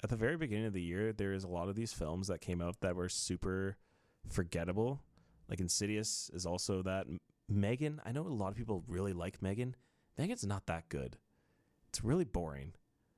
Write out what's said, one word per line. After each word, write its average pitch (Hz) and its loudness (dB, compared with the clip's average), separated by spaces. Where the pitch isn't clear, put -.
At 110 2
the 123 2
very 117 4
beginning 113 0
of 107 0
the 92 0
year, 95 2
there 98 2
is 95 0
a 95 -6
lot 87 0
of 98 0
these 113 -2
films 90 0
that 90 0
came 87 0
out 87 -2
that 90 2
were 90 0
super 95 0
forgettable. 92 0
Like, 90 -2
Insidious 104 0
is 90 -4
also 90 0
that. 95 0
M-, 80 -6
Megan, 127 2
I 104 -4
know 135 0
a 190 -4
lot 104 2
of 101 -6
people 110 0
really 95 0
like 87 -4
Megan. 113 0
Megan's 190 0
not 98 -2
that 82 -2
good. 65 -4
It's - -4
really 147 4
boring. 80 -4